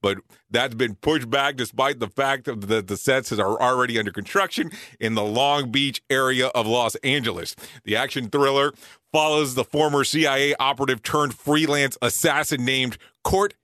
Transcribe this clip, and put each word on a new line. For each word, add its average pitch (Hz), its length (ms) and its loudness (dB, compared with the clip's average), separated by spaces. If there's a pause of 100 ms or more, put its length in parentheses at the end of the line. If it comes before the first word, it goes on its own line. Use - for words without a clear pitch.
but 98 160 0 (340)
that's 120 240 0
been 113 220 -2
pushed 147 320 0
back 139 280 0
despite 127 440 -2
the 107 80 -4
fact 135 380 -2
that 113 160 -8
the, 107 180 0
the 95 160 -6
sets 131 360 0
are 107 280 2
already 123 380 2
under 107 120 -2
construction 127 640 -2 (260)
in 113 160 -2
the 107 80 0
Long 131 480 0
Beach 139 380 -2
area 131 400 2
of 117 180 0
Los 117 300 2
Angeles. 113 580 -4 (300)
The 104 100 -2
action 123 360 -4
thriller 139 420 2 (400)
follows 151 420 2
the 127 80 0
former 147 420 2
C 156 220 0
I 135 120 2
A 143 200 2
operative 131 440 0
turned 147 320 -2
freelance 143 680 0
assassin 143 640 0
named 127 320 0 (260)
Court 196 420 0